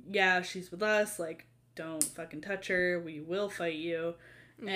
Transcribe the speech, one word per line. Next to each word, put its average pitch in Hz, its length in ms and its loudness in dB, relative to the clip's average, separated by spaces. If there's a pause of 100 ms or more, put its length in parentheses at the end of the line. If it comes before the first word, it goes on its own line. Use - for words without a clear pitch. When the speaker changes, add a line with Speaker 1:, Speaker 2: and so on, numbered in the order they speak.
Speaker 1:
"Yeah, 190 340 6
she's 180 280 -8
with 175 120 -10
us. 214 360 4
Like, 165 280 -6 (280)
don't 160 300 0
fucking 160 380 -6
touch 190 260 -4
her. 180 320 2
We 160 200 -8
will 190 300 -2
fight 170 240 -4
you." 165 400 -4 (480)
Speaker 2:
Yep. 202 140 -6